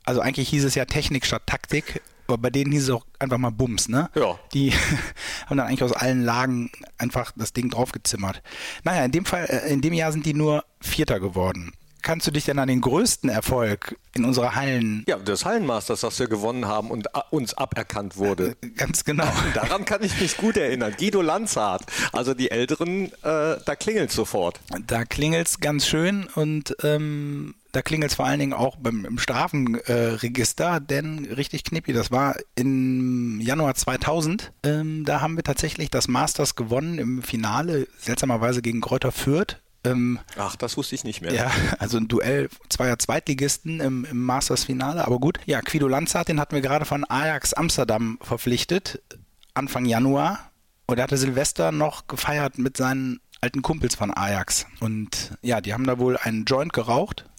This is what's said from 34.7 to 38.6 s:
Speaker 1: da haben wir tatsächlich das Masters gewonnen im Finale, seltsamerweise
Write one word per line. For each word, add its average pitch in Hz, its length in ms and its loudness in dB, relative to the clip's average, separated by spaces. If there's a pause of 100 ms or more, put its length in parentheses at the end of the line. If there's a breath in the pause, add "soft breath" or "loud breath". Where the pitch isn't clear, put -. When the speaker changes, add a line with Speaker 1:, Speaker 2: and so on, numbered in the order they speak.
Speaker 1:
da 143 160 2
haben 160 160 0
wir 170 80 -4
tatsächlich 151 460 -2
das - 180 0
Masters 139 480 0
gewonnen 139 440 -2
im 127 240 -2
Finale, 131 640 0 (120)
seltsamerweise 120 640 0